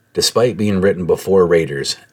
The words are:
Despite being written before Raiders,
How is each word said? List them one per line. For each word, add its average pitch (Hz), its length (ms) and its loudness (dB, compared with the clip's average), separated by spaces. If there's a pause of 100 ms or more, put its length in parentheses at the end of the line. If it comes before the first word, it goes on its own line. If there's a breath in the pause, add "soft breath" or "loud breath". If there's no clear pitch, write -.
(140)
Despite 113 420 0
being 101 240 -2
written 90 260 0
before 90 400 2
Raiders, 76 500 0 (160)